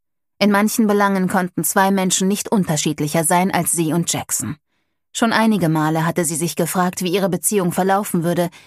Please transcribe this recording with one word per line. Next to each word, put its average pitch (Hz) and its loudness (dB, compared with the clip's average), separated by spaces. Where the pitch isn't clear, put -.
In 202 4
manchen 208 2
Belangen 196 2
konnten 180 -2
zwei 196 2
Menschen 185 0
nicht 202 -2
unterschiedlicher 160 0
sein 180 2
als 156 -2
sie 160 0
und 170 -2
Jackson. - -6
Schon 226 0
einige 214 2
Male 156 0
hatte 170 0
sie 156 -4
sich 160 -4
gefragt, 180 -2
wie 175 -2
ihre 190 0
Beziehung 180 0
verlaufen 190 0
würde, 170 0